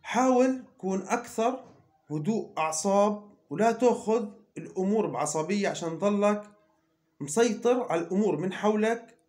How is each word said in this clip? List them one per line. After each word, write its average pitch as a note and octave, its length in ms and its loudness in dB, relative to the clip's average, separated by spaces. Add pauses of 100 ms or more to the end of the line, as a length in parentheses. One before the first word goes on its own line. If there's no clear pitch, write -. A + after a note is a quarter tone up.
حاول B3+ 600 2 (140)
كون F#3+ 240 -4
أكثر A#3 600 -4 (460)
هدوء D#3 480 -4
أعصاب، G3+ 720 0 (200)
ولا G#3 220 2
تأخذ A3+ 560 2 (300)
الأمور G3 480 0
بعصبية D#3 640 -2
عشان E3 300 -4
تضلك G#3 520 0 (720)
مسيطر A#3 600 0
على E3+ 180 -2
الأمور F3+ 360 0
من F#3 160 -4
حولك G#3+ 680 0 (100)